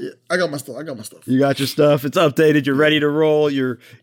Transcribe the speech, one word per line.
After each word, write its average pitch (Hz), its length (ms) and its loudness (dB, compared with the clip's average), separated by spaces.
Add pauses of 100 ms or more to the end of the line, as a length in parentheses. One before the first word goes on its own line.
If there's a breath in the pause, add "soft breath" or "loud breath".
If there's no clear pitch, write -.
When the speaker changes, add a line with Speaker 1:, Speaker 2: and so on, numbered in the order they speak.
(320)
Speaker 1:
I 180 60 0
got 175 120 -2
my 143 80 -8
stuff. 120 200 -14
I 147 60 -12
got 143 140 -12
my 110 60 -18
stuff. - 240 -20
Speaker 2:
You 131 100 0
got 139 220 2
your 139 80 -2
stuff. 147 380 2
It's 143 120 -4
updated. 151 480 2
You're 139 100 0
ready 151 240 2
to 147 80 0
roll. 151 440 2
You're, 131 260 -4 (240 loud breath)